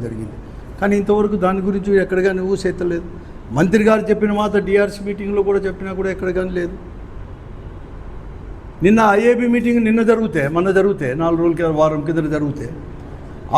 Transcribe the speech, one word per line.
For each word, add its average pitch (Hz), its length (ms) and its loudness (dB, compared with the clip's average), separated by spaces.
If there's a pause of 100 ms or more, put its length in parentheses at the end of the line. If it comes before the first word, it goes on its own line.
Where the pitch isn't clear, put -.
జరిగింది. 110 300 -10 (440)
కానీ 202 220 2
ఇంతవరకు 208 440 2
దాని 190 220 2
గురించి 196 380 2
ఎక్కడ 185 220 0
కానీ 185 140 0 (100)
ఊసేత్తలేదు. 180 560 -2 (500)
మంత్రి 185 300 4
గారు 220 220 6
చెప్పిన 208 220 2 (100)
మాట 208 160 0 (100)
డీఆర్సీ 202 400 2
మీటింగ్లో 202 420 -2
కూడా 196 180 2
చెప్పినా 190 320 -6
కూడా 190 160 -2
ఎక్కడ 185 220 -4
కానీ 185 220 -2
లేదు. 175 160 -4 (2000)
నిన్న 220 160 6 (180)
ఐఏబీ 240 340 4
మీటింగ్ 240 320 2
నిన్న 220 240 4
జరిగితే, 220 320 2 (140)
మొన్న 185 220 2
జరిగితే, 190 300 2 (140)
నాలుగు 165 220 2
రోజుల 170 160 2
కింద, 165 100 2 (120)
వారం 156 260 2
కింద 160 260 0
జరిగితే, 147 340 -4 (920)